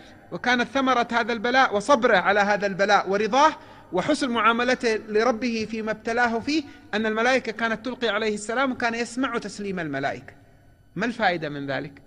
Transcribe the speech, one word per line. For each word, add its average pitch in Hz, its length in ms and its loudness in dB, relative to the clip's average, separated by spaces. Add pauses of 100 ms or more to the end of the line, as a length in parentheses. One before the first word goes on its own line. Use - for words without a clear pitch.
(320)
وكانت 240 360 0
ثمرة 254 440 2
هذا 233 200 0
البلاء 233 440 2
وصبره 233 400 4
على 185 240 4
هذا 202 260 2
البلاء 196 440 2
ورضاه 220 420 4 (400)
وحسن 262 380 0
معاملته 233 640 2
لربه 220 760 0
فيما 220 200 -6
ابتلاه 233 480 -2
فيه 285 240 -2 (320)
أن 214 120 0
الملائكة 226 460 0
كانت 220 320 -4
تلقي 240 240 -4
عليه 214 260 -2
السلام، 240 380 -2
وكان 240 220 -2
يسمع 240 440 -4
تسليم 196 420 -8
الملائكة. 139 520 -6 (640)
ما 190 100 -4
الفائدة 180 420 -2
من 143 180 -8
ذلك؟ 139 400 -8